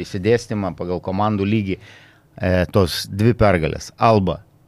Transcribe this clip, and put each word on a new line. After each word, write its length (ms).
išsidėstymą, 720
pagal 240
komandų 460
lygį. 320
E, 280
tos 420
dvi 260
pergalės. 640
Alba, 420